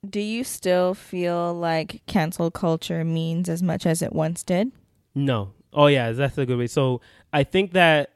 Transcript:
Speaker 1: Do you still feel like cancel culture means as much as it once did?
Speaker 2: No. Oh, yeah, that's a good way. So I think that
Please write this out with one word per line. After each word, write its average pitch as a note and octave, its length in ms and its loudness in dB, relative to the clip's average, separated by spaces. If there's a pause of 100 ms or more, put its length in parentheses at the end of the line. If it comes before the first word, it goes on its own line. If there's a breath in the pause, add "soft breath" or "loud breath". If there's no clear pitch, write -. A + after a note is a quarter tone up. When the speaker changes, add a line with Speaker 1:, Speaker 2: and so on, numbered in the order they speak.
Speaker 1:
Do G3+ 120 -4
you A3+ 240 -4
still F3+ 480 0
feel F3 600 -4
like E3 520 -4
cancel E3 440 0
culture E3 540 -2
means E3 440 -2
as E3+ 140 -2
much E3+ 240 0
as E3 160 2
it - 100 -4
once D#3+ 300 -2
did? G3 280 0 (440)
Speaker 2:
No. A#2+ 380 0 (200)
Oh, D3 140 6
yeah, B2+ 260 4
that's C3 240 -2
a C#3 80 0
good B2 140 0
way. A#2+ 80 0
So B2+ 340 0 (320 soft breath)
I D3 100 2
think F#3 300 0
that D#3+ 440 4